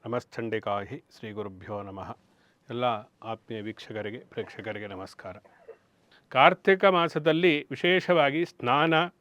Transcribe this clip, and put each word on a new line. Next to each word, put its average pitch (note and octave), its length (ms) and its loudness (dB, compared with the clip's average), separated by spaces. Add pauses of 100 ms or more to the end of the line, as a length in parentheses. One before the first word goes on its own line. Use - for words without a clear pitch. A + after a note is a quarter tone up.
ನಮಶ್ಚಂಡಿಕಾಹಿ A2 960 -6 (140)
ಶ್ರೀ A2 120 -12
ಗುರುಭ್ಯೋ G2+ 520 -10
ನಮಃ. G2 280 -12 (600)
ಎಲ್ಲ B2 140 -4 (400)
ಆತ್ಮೀಯ A2+ 360 -10
ವೀಕ್ಷಕರಿಗೆ, G#2+ 580 -10
ಪ್ರೇಕ್ಷಕರಿಗೆ G#2 680 -10
ನಮಸ್ಕಾರ. F#2+ 500 -14 (920)
ಕಾರ್ತಿಕ F3+ 560 4
ಮಾಸದಲ್ಲಿ E3 880 4
ವಿಶೇಷವಾಗಿ E3+ 760 2
ಸ್ನಾನ D3 500 2 (260)